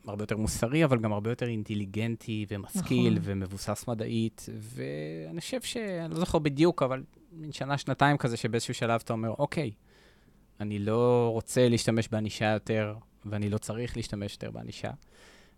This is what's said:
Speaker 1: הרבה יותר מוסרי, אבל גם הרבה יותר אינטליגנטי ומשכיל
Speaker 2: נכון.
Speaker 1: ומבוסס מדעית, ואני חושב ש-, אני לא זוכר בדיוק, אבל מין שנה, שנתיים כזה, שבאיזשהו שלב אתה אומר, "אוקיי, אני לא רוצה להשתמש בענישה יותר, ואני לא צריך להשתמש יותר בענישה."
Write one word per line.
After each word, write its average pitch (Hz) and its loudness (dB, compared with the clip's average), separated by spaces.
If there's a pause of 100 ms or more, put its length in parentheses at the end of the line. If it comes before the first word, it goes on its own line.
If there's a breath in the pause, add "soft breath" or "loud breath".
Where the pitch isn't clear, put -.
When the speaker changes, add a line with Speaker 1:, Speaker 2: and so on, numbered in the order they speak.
Speaker 1:
הרבה 104 -6
יותר 107 -2
מוסרי, 120 2
אבל 131 4
גם 110 0
הרבה 104 0
יותר 123 -2
אינטליגנטי 107 -2
ומשכיל 120 2
Speaker 2:
נכון. - -2
Speaker 1:
ומבוסס 98 -4
מדעית, 113 -2 (140)
ואני 151 -8
חושב 254 -6
ש-, - -6
אני 180 -6
לא 160 -2
זוכר 175 2
בדיוק, 151 4
אבל 131 0 (300)
מין 156 -12
שנה, 135 -2
שנתיים 143 4
כזה, 120 0
שבאיזשהו 113 -2
שלב 117 2
אתה - -4
אומר, 113 -2
"אוקיי, 143 -2 (920 soft breath)
אני 104 -2
לא 120 4
רוצה 123 4
להשתמש 113 4
בענישה 107 -2
יותר, 107 0 (320)
ואני 104 0
לא 107 0
צריך 120 -6
להשתמש 104 -4
יותר 113 -8
בענישה." 113 -10 (680 soft breath)